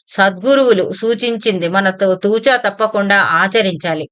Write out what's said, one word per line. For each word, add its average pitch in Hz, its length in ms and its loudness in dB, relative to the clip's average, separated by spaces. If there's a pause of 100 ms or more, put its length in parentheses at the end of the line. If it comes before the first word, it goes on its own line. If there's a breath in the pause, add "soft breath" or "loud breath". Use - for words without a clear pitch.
సద్గురువులు 196 840 2
సూచించింది 220 760 -2
మన 190 220 0
తూ-, 190 260 0
తూచా 220 400 0
తప్పకుండా 202 680 0
ఆచరించాలి. 170 880 0